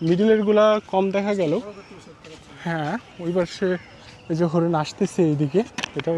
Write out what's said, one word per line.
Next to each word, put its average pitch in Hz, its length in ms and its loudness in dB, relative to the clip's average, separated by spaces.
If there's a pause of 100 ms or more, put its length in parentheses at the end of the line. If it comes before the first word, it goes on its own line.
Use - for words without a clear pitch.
মিডিলেরগুলা 214 580 4 (260)
কম 190 140 2 (120)
দেখা 202 240 -2
গেল। 156 120 0 (1120)
হ্যাঁ, 160 280 -4 (300)
ওই 170 140 -4
পাশে 185 300 -2 (640)
এই 160 80 -2
যে 175 120 2
হরিণ 170 220 2 (100)
আসতেছে - 360 -4 (100)
এইদিকে, 151 320 0 (360)
এটাও 165 200 -2